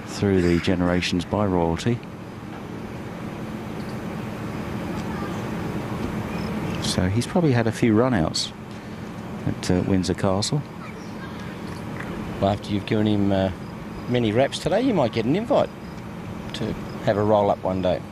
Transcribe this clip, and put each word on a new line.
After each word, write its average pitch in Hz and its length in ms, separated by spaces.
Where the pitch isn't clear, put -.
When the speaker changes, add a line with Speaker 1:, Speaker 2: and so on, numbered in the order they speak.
Speaker 1:
through 98 380
the 87 180
generations 87 640
by 104 220
royalty. 90 520
So - 260
he's 107 180
probably 165 260
had 117 140
a 107 60
few 113 220
run-outs 113 580
at, - 240
uh, 90 160
Windsor 92 260
Castle. 101 480
Speaker 2:
Well, 98 120
after 101 200
you've 101 140
given 107 220
him, 101 260
uh, 95 180
many 120 200
raps 127 280
today, 185 240
you 269 100
might 131 220
get 104 100
an 131 100
invite 226 360
to 107 220
have 107 100
a 104 60
roll-up 101 400
one 92 180
day. 90 320